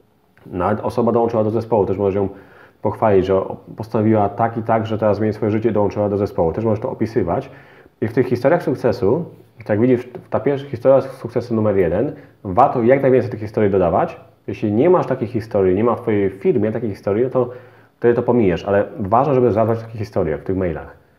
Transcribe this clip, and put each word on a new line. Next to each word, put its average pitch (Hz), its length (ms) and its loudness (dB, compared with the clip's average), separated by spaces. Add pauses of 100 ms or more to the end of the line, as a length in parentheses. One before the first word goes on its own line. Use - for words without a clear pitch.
(460)
Nawet 95 360 -2
osoba 113 300 0
dołączyła 113 320 0
do 107 60 0
zespołu, 110 360 0
też 95 120 -2
możesz 98 180 0
ją 98 140 -2 (520)
pochwalić, 104 440 2
że 95 160 2 (360)
postanowiła 110 520 0
tak 113 280 -2
i 113 60 -6
tak, 113 240 0
że 107 100 -4
teraz 104 200 2
zmieni 107 160 0
swoje 107 180 -2
życie 110 180 0
i - 20 2
dołączyła 104 380 0
do 101 80 0
zespołu. 92 340 0
Też 110 140 -4
możesz 107 140 0
to - 120 -6
opisywać. 107 600 -2 (500)
I 113 60 -2
w 107 60 -8
tych 131 140 2
historiach 139 360 0
sukcesu, 127 600 0 (440)
jak 104 100 0
widzisz, 123 300 2 (200)
ta 110 100 -2
pierwsza 139 280 -2
historia 131 340 4
sukcesu - 540 -6
numer 107 220 2
jeden, 95 340 0 (320)
warto 120 400 2
jak 131 180 4
najwięcej 127 300 2
tych 104 80 -8
historii 104 300 0
dodawać. 95 520 0 (260)
Jeśli 104 240 -4
nie 127 180 4
masz 165 180 4
takiej - 200 -4
historii, 101 480 0
nie 104 80 0
ma 117 120 2
w 110 60 -10
Twojej 101 280 0
firmie 110 420 0
takiej 117 180 -4
historii, 101 340 -2
no 131 60 0
to 127 200 0 (480)
wtedy 117 160 4
to 117 100 0
pomijesz, 107 420 2
ale 101 200 2 (140)
ważne, 120 340 2
żeby 123 180 4
zadbać 113 320 0
takie - 140 -14
historie 78 400 -4
w - 60 -14
tych 95 140 -4
mailach. 80 400 -6 (220)